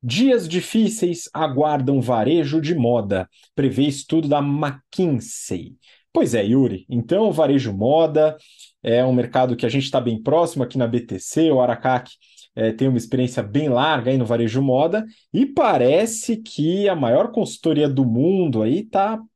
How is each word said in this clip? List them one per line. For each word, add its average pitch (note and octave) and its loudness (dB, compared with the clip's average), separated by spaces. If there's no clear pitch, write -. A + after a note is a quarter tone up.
Dias F#3+ 2
difíceis F3+ -2
aguardam C#3+ 0
varejo C3+ 0
de D3+ -4
moda, A2+ 0
prevê C3+ 0
estudo D3 -2
da D3 2
McKinsey. C#3+ -4
Pois F#3 0
é, G#2+ 2
Yuri, A#2 0
então D#3 0
o F#3 -2
varejo C#3 2
moda D3+ 2
é A#2 2
um C3 2
mercado B2 0
que B2+ -4
a - 2
gente C3+ -2
tá C3+ 0
bem A2+ -4
próximo D#3 0
aqui A#2+ -6
na B2 2
B A#2 -2
T G2+ -10
C, D#3+ 0
o C3 4
Aracaki, B2 0
é, A2 0
tem A2+ -2
uma B2+ 2
experiência B2 -4
bem C3+ -2
larga C3 0
aí C3+ 2
no A#2+ 0
varejo A#2 0
moda, D#3 0
e A#3+ 2
parece G#3+ 0
que F#3+ -2
a F#3 2
maior D#3+ 2
consultoria D3+ 0
do C3+ 0
mundo C3+ 0
aí D3+ 0
tá G#3+ -2